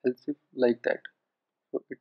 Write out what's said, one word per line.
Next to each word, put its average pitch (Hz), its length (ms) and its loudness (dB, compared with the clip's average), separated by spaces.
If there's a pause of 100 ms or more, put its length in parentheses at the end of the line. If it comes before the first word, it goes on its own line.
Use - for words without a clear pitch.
else 127 200 -2
if 147 100 -6 (180)
like 120 300 2
that. - 160 0 (720)
So 139 180 -4
it, - 100 -14